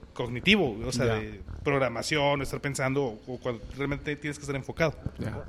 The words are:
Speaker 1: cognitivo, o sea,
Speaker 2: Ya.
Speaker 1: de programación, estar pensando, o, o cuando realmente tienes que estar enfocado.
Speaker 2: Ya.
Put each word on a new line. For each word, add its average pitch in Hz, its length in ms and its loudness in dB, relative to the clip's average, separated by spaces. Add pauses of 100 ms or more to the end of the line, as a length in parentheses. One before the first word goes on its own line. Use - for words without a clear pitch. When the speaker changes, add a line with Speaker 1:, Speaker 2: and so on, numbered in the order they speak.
(140)
Speaker 1:
cognitivo, 123 720 4
o 127 40 -4
sea, 123 140 2
Speaker 2:
Ya. 117 120 4
Speaker 1:
de 107 240 -6 (220)
programación, 139 800 2
estar 135 220 -4
pensando, 139 420 2
o, 110 160 -4 (140)
o - 40 -6
cuando 120 240 -4 (140)
realmente 139 400 -2
tienes 147 220 -6
que - 60 -14
estar 139 120 -2
enfocado. 135 380 0 (240)
Speaker 2:
Ya. 110 300 -4